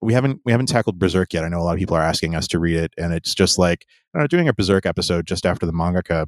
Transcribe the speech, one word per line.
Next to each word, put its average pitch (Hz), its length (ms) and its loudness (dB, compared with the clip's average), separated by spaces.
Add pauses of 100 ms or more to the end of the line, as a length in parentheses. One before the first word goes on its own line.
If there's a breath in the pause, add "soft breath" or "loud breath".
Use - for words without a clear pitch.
we 113 100 0
haven't, 131 320 0
we 120 80 2
haven't 123 140 2
tackled 110 320 0
Berserk 90 340 2
yet. 82 120 -2
I 82 40 -4
know 85 120 -2
a - 40 -2
lot 87 80 0
of 85 60 -2
people 85 180 0
are 80 60 2
asking 82 320 0
us 78 140 -4
to 85 100 -2
read 82 180 0
it, 82 220 -2
and 85 160 -2
it's - 200 -6
just - 240 2
like, 87 280 2 (280 soft breath)
I 175 40 -4
don't 151 60 2
know, - 20 -2
doing 170 220 2
a 127 40 2
Berserk 98 320 2
episode 85 420 -2
just 90 200 -2
after 87 180 0
the 82 80 -2
mangaka 85 560 0